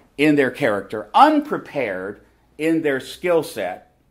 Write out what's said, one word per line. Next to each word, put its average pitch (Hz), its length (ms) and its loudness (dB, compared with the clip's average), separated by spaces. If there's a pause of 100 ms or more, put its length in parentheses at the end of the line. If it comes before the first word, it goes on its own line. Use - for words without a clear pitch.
(160)
in 147 200 4
their 135 140 4
character, 107 600 -4
unprepared 143 1080 0 (340)
in 160 240 0
their 143 180 0
skill 165 440 -2
set, 92 520 -10 (160)